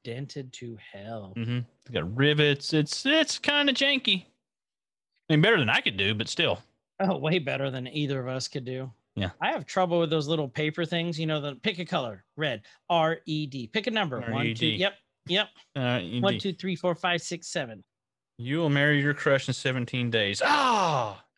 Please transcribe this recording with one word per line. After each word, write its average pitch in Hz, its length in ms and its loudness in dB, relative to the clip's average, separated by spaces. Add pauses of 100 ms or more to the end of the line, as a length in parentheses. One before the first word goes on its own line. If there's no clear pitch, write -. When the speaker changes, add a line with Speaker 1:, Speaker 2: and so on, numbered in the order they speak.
Speaker 1:
dented 131 500 -10
to 117 240 -12 (140)
hell. 101 460 -12
Speaker 2:
Mm-hmm. 117 220 -2 (260)
It's - 80 -18
got 90 240 -4
rivets. 147 560 4
It's, 151 320 0
it's 302 320 4
kinda 285 360 2
janky. 262 520 0 (1040)
I 160 40 4
mean, 151 80 8
better 208 180 6
than 113 100 2
I 160 120 2
could - 160 -4
do, 98 180 2
but 104 120 -2
still. 131 320 0 (400)
Speaker 1:
Oh, 190 180 0
way 156 220 0
better 135 300 -2
than 127 180 -6
either 139 320 -2
of 123 80 -6
us 131 200 -6
could 131 180 -10
do. 127 260 -8 (240)
Speaker 2:
Yeah. 95 140 -2 (120)
Speaker 1:
I 202 100 0
have 214 140 -6
trouble 175 340 2
with 165 100 2
those 151 180 0
little 156 200 0
paper 156 380 -4
things. 165 340 -2
You 160 80 -2
know, 156 140 0
the 143 140 -8
pick 185 240 -4
a 180 60 -8
color, 123 380 -4 (120)
red, 139 280 -4 (260)
R 165 360 2
E 156 200 -2
D. 127 220 -8
Pick 214 200 -4
a 240 40 0
number, 175 280 -2
one, 117 120 -6
two. 110 40 -2
Speaker 2:
R - 100 0
E 113 80 0
D. 117 220 0
Speaker 1:
Yep, 190 180 0 (340)
yep. 190 200 0 (280)
Speaker 2:
Uh, 123 260 0
E 87 120 -8
D. 123 80 -2
Speaker 1:
One, 190 180 2
two, 190 140 -4
three, 180 220 -4
four, 175 200 0
five, 175 260 0
six, - 260 -10
seven. 113 360 -8 (540)
Speaker 2:
You 127 220 -4
will 165 100 2
marry 143 320 4
your 143 120 2
crush 139 360 2
in 131 40 -2
seventeen 123 560 -2
days. 104 340 2
Ah, 190 800 2 (160)